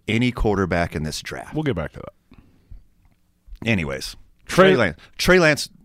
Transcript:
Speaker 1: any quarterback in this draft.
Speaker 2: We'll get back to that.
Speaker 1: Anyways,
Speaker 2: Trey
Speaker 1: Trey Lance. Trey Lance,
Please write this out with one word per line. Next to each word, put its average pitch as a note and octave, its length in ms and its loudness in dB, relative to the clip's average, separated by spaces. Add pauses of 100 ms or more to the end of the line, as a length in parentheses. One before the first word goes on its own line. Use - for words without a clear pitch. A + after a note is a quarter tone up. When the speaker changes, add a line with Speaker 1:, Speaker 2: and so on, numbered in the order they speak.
Speaker 1:
any A#2+ 240 0
quarterback F#2 640 0
in D2+ 80 -4
this D2+ 180 -8
draft. - 320 -14
Speaker 2:
We'll D3+ 80 -4
get C3+ 140 -2
back D2+ 160 -8
to - 80 -18
that. - 400 -20 (1300)
Speaker 1:
Anyways, D2+ 480 -4 (300)
Speaker 2:
Trey F#3+ 240 6
Speaker 1:
Trey F#3+ 60 6
Lance. G2 220 0 (200)
Trey F3+ 200 4
Lance, D3+ 300 2 (160)